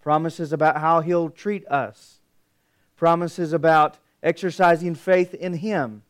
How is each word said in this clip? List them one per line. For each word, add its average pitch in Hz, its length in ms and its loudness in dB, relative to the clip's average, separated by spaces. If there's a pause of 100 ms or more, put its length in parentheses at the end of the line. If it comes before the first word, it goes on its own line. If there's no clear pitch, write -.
Promises 156 500 -2
about 151 280 0
how 160 240 2
He'll 170 260 -2
treat 202 400 -10
us. 127 520 -6 (760)
Promises 170 560 0
about 160 460 4 (240)
exercising 170 720 0
faith 185 400 0
in 180 180 -10
Him. 151 580 -6